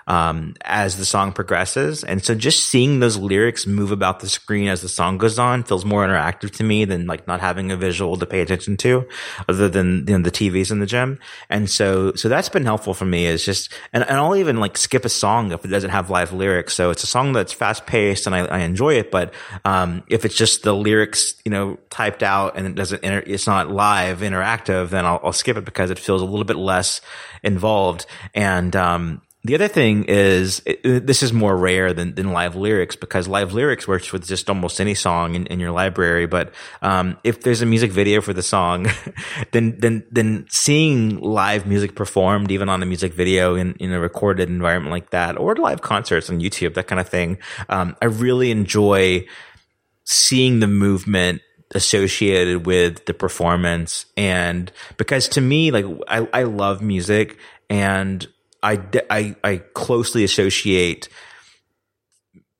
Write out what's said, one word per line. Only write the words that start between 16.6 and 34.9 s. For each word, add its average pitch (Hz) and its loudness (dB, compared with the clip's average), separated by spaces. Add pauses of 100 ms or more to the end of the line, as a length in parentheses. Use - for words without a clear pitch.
So 87 2
it's 85 -2
a - -6
song 135 0
that's 104 -2
fast 107 -4
paced 104 0
and 95 -2
I, 90 0
I 90 -2
enjoy 95 2
it, 110 -2
but, 87 0 (300)
um, 90 0
if - 0
it's 107 -4
just - 2
the 104 4
lyrics, 104 0 (100)
you 107 -4
know, 98 -4 (140)
typed 107 -2
out 98 0
and 95 -4
it 95 -6
doesn't 95 -4
inter-, 98 -2
it's 98 -4
not 92 2
live 98 0
interactive, 95 -2
then 92 0
I'll, 87 0
I'll 87 -2
skip 120 -2
it 98 -8
because 92 -2
it 92 -8
feels 95 0
a - -2
little 104 -2
bit 98 -2
less 92 -2 (420)
involved. 98 0 (260)
And, 92 2
um, 87 0 (240)
the 120 2
other 202 2
thing 110 4
is, 92 4
it, - -2
it, 123 2
this 135 2
is 123 0
more 104 2
rare 92 2
than, 87 -4
than 92 -4
live 87 -2
lyrics 98 -2
because 90 -4
live 95 0
lyrics 127 -2
works 95 -2
with 87 -8
just 92 -4
almost 92 -2
any 101 0